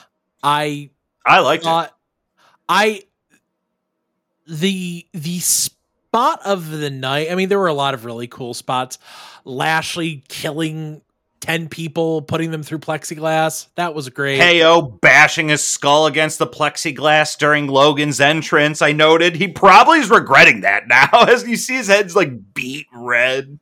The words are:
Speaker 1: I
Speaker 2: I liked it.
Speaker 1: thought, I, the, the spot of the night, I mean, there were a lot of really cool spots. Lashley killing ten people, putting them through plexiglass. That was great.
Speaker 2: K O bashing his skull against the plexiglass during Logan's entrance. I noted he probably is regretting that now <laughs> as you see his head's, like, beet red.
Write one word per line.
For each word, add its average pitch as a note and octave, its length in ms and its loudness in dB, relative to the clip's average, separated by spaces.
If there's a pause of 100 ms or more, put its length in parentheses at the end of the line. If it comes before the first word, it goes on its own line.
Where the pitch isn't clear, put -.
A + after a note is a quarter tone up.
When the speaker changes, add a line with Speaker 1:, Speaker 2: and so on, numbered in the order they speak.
(420)
Speaker 1:
I D3 480 -4 (340)
Speaker 2:
I E3+ 160 6
liked D#3+ 240 0
it. - 20 -4
Speaker 1:
thought, E3 300 -2 (720)
I, G3+ 340 0 (1400)
the, F3 680 -6
the F3 280 -10
spot - 1040 -4
of F#3 260 -6
the D3+ 200 -8
night, C3+ 400 -6
I F3+ 40 -6
mean, F#3 140 -2
there G3+ 100 0
were F#3+ 80 0
a D#3+ 80 -2
lot C#3 200 -2
of A2+ 100 -14
really A#2+ 240 -12
cool A#2+ 260 -14
spots. B2+ 440 -8 (460)
Lashley D#3 840 -6
killing D#3 760 -8 (380)
ten E3 280 -6
people, D#3+ 540 -6
putting E3 300 -6
them D#3 100 -10
through D#3 160 -10
plexiglass. D#3+ 960 -6
That F3 200 -6
was D3 140 -10
great. C#3 300 -4
Speaker 2:
K E3+ 260 4
O E3 180 6
bashing D3 680 2
his D3+ 180 0
skull D3 400 2
against D#3 320 -2
the D#3+ 80 0
plexiglass D3+ 920 -2
during D3 300 0
Logan's C#3 540 2
entrance. D3+ 600 0
I D3+ 100 2
noted D#3+ 420 2
he F3+ 140 -4
probably A3 500 6
is A3+ 120 -2
regretting D3+ 500 4
that G2+ 260 -2
now B2 240 4
<laughs> A#3 180 6
as A#3 180 2
you A#3 100 -4
see - 180 -8
his B3 140 -6
head's, G3 260 0
like, B2+ 400 -2
beet C3+ 380 -12
red. B2+ 680 -2